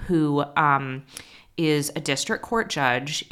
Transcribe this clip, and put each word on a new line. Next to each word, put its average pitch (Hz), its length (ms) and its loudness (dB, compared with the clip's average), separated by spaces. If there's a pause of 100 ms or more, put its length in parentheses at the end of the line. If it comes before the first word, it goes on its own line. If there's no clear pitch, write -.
who, 151 380 2 (120)
um, 139 460 2 (540)
is 151 400 2
a 160 40 -6
district 147 440 -2
court 226 240 -2
judge 135 640 0